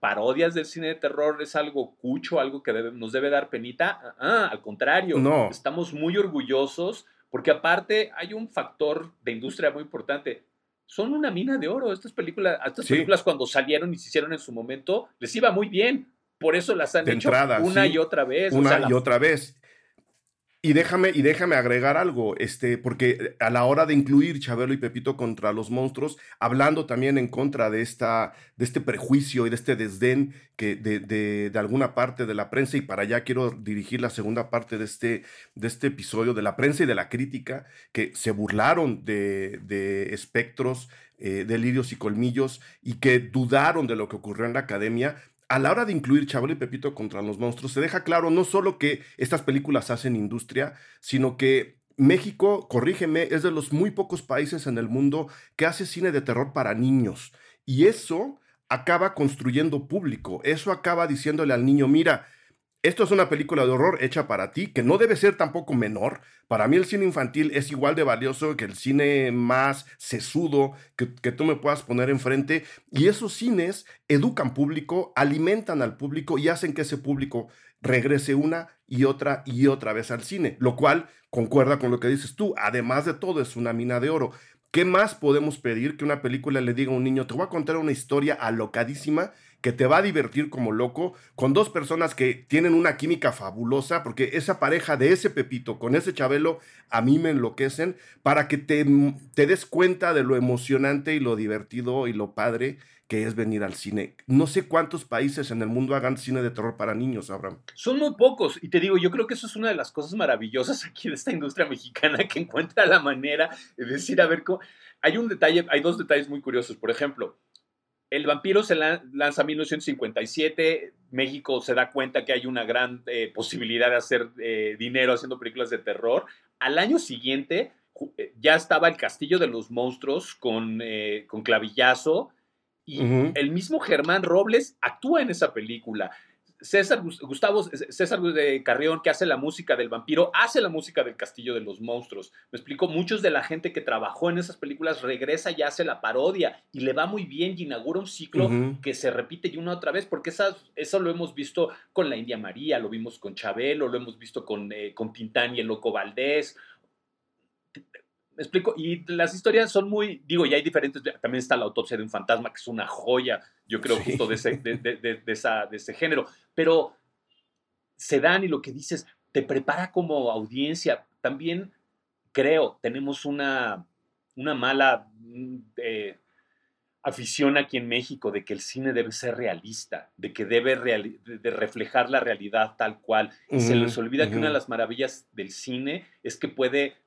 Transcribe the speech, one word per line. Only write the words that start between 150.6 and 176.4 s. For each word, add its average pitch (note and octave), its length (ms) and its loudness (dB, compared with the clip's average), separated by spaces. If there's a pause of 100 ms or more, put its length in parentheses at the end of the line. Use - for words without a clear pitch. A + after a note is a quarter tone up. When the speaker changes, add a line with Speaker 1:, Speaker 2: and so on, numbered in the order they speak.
Speaker 1:
eso D3 220 -2
lo F3 120 0
hemos E3+ 240 -6
visto C#3+ 340 -2 (240)
con F3 160 0
La B2 80 -4
India A#2 220 -8
María, B2 400 -4
lo A2 100 -4
vimos A2+ 300 -10
con G2 160 -14
Chabelo, B2+ 520 -2
lo B2 120 -4
hemos A2+ 200 -12
visto A#2 280 -12
con, G#2 260 -8
eh, G#2 220 -10
con A2 180 -8
Tintán A#2+ 420 -2
y A#2 60 -2
el A2 60 -4
Loco A2 260 -4
Valdés. B2+ 640 -4 (1800)
¿Me D#3 80 -10
explico? F#3 320 0
Y E3+ 360 -6
las E3+ 220 0
historias A3 380 2
son G3+ 180 0
muy, G#3 340 -4
digo, D#3+ 220 2
y C#3 80 4
hay C#3+ 80 4
diferentes, C#3+ 400 -2 (180)
también B2+ 200 -2
está B2+ 160 2
La A#2+ 80 -2
Autopsia A2+ 320 -4
de A2 80 -6
un A2 40 -10
Fantasma, A2+ 420 -2
que - 100 -16
es - 80 -14
una A2 180 -6
joya, B2 560 -2 (240)
yo A2 140 -4
creo, A#2 160 2
Speaker 2:
Sí. - 80 -6
Speaker 1:
justo A#2+ 240 -2
de A2 80 -2
ese, A#2+ 220 -2
de, A#2 180 -6
de, A#2 200 -6
de, A#2 200 -6
de - 160 -8
esa, G#2+ 340 -2
de G#2+ 120 -14
ese G#2+ 140 -14
género. D#3 320 -2 (300)
Pero D#3+ 420 2 (1000)
se - 240 0
dan, F3+ 240 4
y F#3 40 -2
lo D3 140 -2
que C3 100 -14
dices, D3+ 360 -10 (240)
te C3+ 100 0
prepara C#3+ 480 -2
como D3+ 400 -2
audiencia. B2+ 760 -4 (160)
También E3 520 -6 (580)
creo, C#3 500 2
tenemos C#3 440 -6
una, C3+ 600 -4 (520)
una C#3+ 180 -4
mala, C3 540 2 (100)
mm, B2 380 -14 (220)
eh, G#2+ 400 -8 (840)